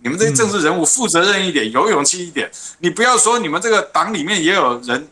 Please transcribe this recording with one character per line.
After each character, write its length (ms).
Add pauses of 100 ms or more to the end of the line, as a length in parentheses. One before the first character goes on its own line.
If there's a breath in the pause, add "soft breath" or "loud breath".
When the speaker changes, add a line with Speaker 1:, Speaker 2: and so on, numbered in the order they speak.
Speaker 1:
你 80
们 80
这 100
些 60
政 160
治 100
人 180
物 60
负 240
责 140
任 260
一 20
点， 160
Speaker 2:
嗯。 60
Speaker 1:
有 200
勇 120
气 240
一 20
点。 220 (280 loud breath)
你 100
不 120
要 160
说 220
你 80
们 140
这 80
个 120
党 320
里 80
面 220
也 100
有 280
人 300